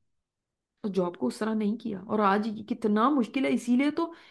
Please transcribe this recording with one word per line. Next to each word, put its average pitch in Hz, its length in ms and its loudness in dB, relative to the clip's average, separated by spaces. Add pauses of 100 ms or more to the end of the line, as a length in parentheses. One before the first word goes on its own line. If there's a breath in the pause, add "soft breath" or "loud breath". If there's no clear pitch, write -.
(840)
तो 220 60 -4
job 175 280 0
को 247 100 -2
उस - 120 -6
तरह 220 140 -2
नहीं 214 240 0
किया। 208 240 -8
और 214 200 -2
आज 208 260 2
ये 220 160 -8
कितना 214 460 2
मुश्किल 269 360 0
है, 277 60 0
इसीलिए 254 400 2
तो 330 220 -4 (180 loud breath)